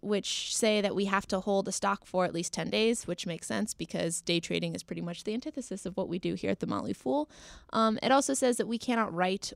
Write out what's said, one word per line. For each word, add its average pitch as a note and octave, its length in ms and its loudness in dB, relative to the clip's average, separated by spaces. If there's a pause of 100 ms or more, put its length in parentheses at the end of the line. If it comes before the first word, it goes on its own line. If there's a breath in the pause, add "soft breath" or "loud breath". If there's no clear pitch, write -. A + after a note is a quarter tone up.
which - 520 -2
say G#3+ 260 4
that G3 120 2
we G3 120 2
have G3 240 2
to F#3+ 100 2
hold G3 280 2
a F#3+ 40 -4
stock G3 340 0
for F3+ 200 2
at - 80 -2
least E3+ 200 -4
ten E3+ 160 -2
days, A3 380 2
which F3 180 -4
makes E3 220 -6
sense G#3+ 260 -2
because E3+ 480 -4
day E3+ 180 2
trading E3+ 360 -2
is F3 80 -10
pretty E3+ 180 -8
much E3+ 220 -6
the G#3+ 100 -4
antithesis A#3+ 540 -6
of F3+ 100 -8
what F#3+ 100 0
we F3 120 -2
do F3 160 -2
here G3 160 -2
at - 80 -2
The - 80 -2
Motley - 260 -2
Fool. C#4 340 0 (440 loud breath)
Um, A3 320 2
it B3 80 4
also C4+ 240 4
says B3 220 4
that G#3 100 0
we A#3 100 -2
cannot - 340 0
write F#3 440 0